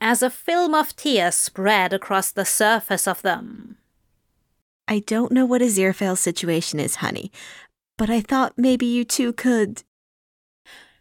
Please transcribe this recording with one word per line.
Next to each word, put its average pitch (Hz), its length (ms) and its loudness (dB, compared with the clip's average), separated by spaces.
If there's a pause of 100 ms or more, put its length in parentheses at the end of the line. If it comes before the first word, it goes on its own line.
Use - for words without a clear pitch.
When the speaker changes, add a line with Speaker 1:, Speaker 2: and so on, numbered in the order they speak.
Speaker 1:
as 233 220 2
a 254 80 0
film 339 420 0
of 311 220 0
tears 196 400 0
spread 190 580 0
across 190 380 -2
the 196 140 -4
surface 208 640 0
of 185 140 -4
them. - 540 -6 (1120)
Speaker 2:
"I 208 140 0
don't 220 320 0
know 254 120 6
what 247 180 2
Aziraphale's 190 580 2
situation 170 580 -2
is, - 180 -4
honey, - 360 -6 (680)
but 214 100 0
I 233 120 2
thought 254 360 0
maybe 254 300 2
you 240 180 0
two 240 280 -2
could," 226 500 0 (1200)